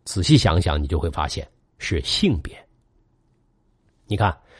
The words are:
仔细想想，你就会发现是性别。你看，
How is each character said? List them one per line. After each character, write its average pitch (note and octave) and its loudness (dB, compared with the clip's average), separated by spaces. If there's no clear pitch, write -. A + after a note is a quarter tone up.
仔 - -4
细 D3+ 6
想 F2+ 4
想， D2+ 0
你 D2 -4
就 D#2 -2
会 E2 -4
发 D2+ -4
现 - -8
是 - -4
性 C#3 0
别。 - -14
你 G#2 -4
看， F#2+ 0